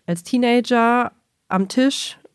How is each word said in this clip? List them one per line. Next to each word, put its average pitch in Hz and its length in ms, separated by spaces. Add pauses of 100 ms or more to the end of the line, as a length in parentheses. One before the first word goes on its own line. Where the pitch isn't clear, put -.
als 170 160
Teenager 240 880 (360)
am 190 200
Tisch - 500 (180)